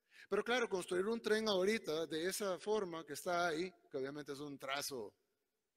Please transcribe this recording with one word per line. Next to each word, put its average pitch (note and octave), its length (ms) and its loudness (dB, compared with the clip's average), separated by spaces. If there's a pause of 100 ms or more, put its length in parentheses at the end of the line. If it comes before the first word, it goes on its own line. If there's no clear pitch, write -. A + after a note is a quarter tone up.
(280)
Pero G3+ 160 2
claro, A#3+ 240 2
construir F#3 380 0
un A3+ 160 0
tren A3 260 2
ahorita F#3 600 2
de D#3 180 -2
esa F#3+ 320 -2
forma F3 480 -2
que - 80 -10
está F3 340 2
ahí, E3+ 240 -2 (180)
que - 80 -4
obviamente C#3 360 -6
es C3 60 -10
un C#3+ 180 -8
trazo C3+ 560 -4 (640)